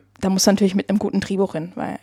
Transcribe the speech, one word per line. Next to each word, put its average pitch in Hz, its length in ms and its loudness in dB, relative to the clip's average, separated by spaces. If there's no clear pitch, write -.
da 190 80 0
musst 190 180 2
du 208 40 6
natürlich 196 220 2
mit 196 160 -2
einem 202 100 2
guten - 200 -2
Drehbuch 196 320 -2
hin, 175 240 -8
weil 170 280 -6